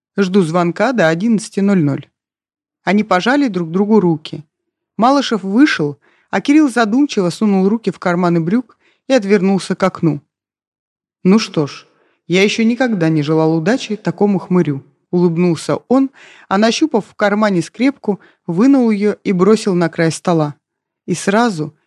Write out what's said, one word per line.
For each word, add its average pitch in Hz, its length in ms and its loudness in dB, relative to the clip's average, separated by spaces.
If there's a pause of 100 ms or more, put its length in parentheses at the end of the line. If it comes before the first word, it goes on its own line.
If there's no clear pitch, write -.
(160)
"Жду 196 260 2
звонка 175 500 0
до 185 160 2
одиннадцати 190 520 -2
ноль 196 240 2
ноль". 139 240 -4 (760)
Они 202 200 0
пожали 240 440 0
друг 175 220 -6
другу 202 300 2
руки. 156 440 -2 (520)
Малышев 240 460 0
вышел, 190 560 0 (320)
а 196 100 -2
Кирилл 294 300 2
задумчиво 226 600 0
сунул 196 380 2
руки 220 220 -2
в - 80 -12
карманы 175 420 0
брюк 185 380 -4 (280)
и 262 60 0
отвернулся 196 640 0
к - 80 -2
окну. 165 380 0 (1040)
"Ну 190 140 4
что 165 280 -4
ж, - 200 -18 (400)
я 175 160 2
еще 214 200 0
никогда 226 460 0
не 156 140 0
желал 160 340 0
удачи 202 400 -2
такому 202 420 -4
хмырю", 156 460 -2 (260)
улыбнулся 175 640 -2 (120)
он, 269 220 0 (380)
а, 190 100 0
нащупав 233 480 0
в - 80 -20
кармане 202 480 0
скрепку, 226 580 -4 (260)
вынул 240 440 2
ее 202 340 -2
и 202 80 -2
бросил 196 420 2
на 170 140 0
край 165 240 0
стола. 156 420 -2 (520)
И 185 80 -4
сразу 190 600 -2 (120)